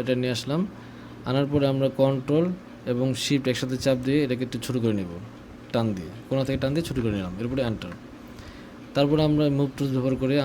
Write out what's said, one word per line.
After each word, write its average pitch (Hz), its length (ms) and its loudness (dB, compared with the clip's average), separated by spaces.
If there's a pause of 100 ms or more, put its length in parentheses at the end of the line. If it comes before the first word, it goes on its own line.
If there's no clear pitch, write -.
এটা 127 200 2
নিয়ে 127 140 0
আসলাম। 139 240 0 (680)
আনার 135 240 2
পরে 143 200 4
আমরা 135 160 2 (140)
কন্ট্রোল 135 420 4 (480)
এবং 123 140 2 (180)
শিফট 135 280 2
একসাথে 127 320 -2
চাপ 131 220 4
দিয়ে 139 180 4
এটাকে 127 220 0
একটু 123 200 -6
ছোট 127 160 -2
করে 113 180 4
নেব, 87 100 -6 (640)
টান 117 120 4 (100)
দিয়ে, 85 140 -8 (180)
কোণা 135 180 2
থেকে 135 160 0
টান 135 120 2
দিয়ে 165 140 0
ছোট 131 160 -4
করে 110 140 2
নিলাম। 90 240 -4
এরপরে 127 280 0
এন্টার। 92 240 -6 (1040)
তারপরে 143 320 4
আমরা 151 160 4 (140)
মুভ 139 180 2
টুলস 139 180 0
ব্যবহার 131 280 2
করে 131 120 2 (100)